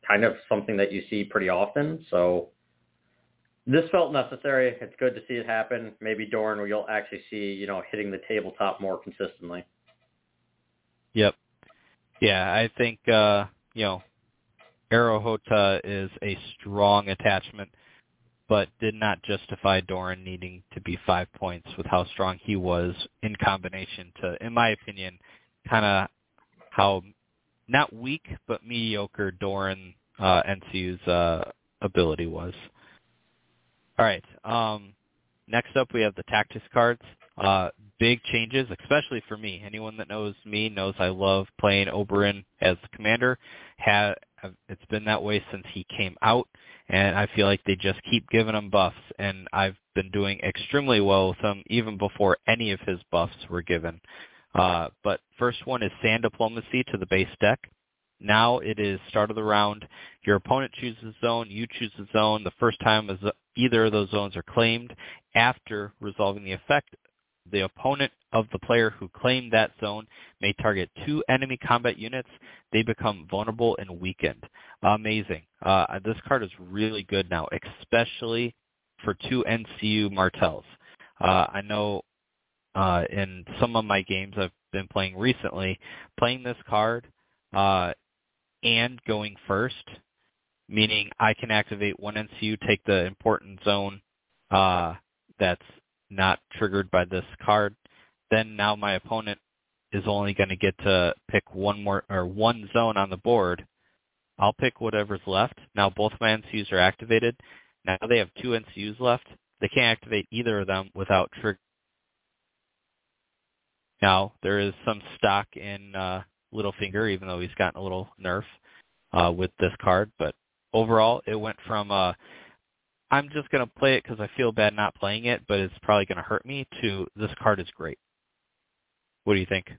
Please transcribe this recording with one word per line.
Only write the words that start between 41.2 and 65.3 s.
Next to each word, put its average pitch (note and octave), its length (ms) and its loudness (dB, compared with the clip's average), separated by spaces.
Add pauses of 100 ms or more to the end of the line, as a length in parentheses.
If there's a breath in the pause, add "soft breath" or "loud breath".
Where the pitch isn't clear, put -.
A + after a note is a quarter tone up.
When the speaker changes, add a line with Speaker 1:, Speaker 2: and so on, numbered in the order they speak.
Speaker 2:
playing G2 280 4
Oberyn G2+ 560 0 (160)
as F#2 220 4
the - 140 -20
commander. A#2 420 2 (400 loud breath)
Ha-, G#2 360 2 (540)
it's - 180 -14
been G#2+ 180 -4
that G#2+ 180 0
way G#2 300 0
since F#2 200 -14
he F#2+ 120 -10 (120)
came F#2+ 260 -4
out, A#2 260 4 (400 loud breath)
and F#2+ 280 4
I G2+ 180 2
feel G#2 120 4
like G2 180 2
they G2 120 2
just F#2 240 -2 (100)
keep A2+ 200 0
giving A2 240 2
him G#2 160 -4
buffs, F#2 260 2 (220)
and F#2+ 340 -6
I've F#2+ 240 0 (180)
been F#2+ 160 -2
doing G2 300 -2
extremely B2+ 600 0
well G2 280 4
with F#2 100 -4
him G2+ 300 -2
even A2 280 -2
before G2 420 2 (100)
any A2+ 240 2
of F#2 80 -4
his F#2 200 -4 (100)
buffs - 380 -2
were F2 140 -6
given. E2 380 -4 (540 loud breath)
Uh, F2 340 2 (160)
but G2+ 160 -2 (180)
first A#2+ 280 -2
one B2+ 160 -4
is G2 100 -2 (100)
Sand A2+ 200 2
Diplomacy A#2 680 -2
to G#2 80 -4
the F#2 80 -4
base F#2+ 220 2 (120)
deck. A2 300 2 (500)
Now A2+ 380 4
it G#2+ 220 -6
is G2+ 180 -2 (100)
start G#2+ 220 0
of G#2+ 60 -6
the A2 80 -4
round. G#2 420 0 (380 loud breath)
Your G2+ 120 6
opponent C3 360 -2
chooses A2+ 320 -10
a A2 200 -10
zone. A#2 260 0
You A2 180 -8 (100)
choose A2+ 220 -6
a G2 120 -14
zone. G#2+ 300 4
The F#2 160 -4
first - 220 2
time G#2+ 300 2
a F#2+ 100 -6
zo-, G2+ 120 -2 (220)
either A#2 300 4
of G#2+ 80 2
those G#2 180 0
zones G2+ 260 -4
are E2 60 -8
claimed, A#2 520 0 (420 loud breath)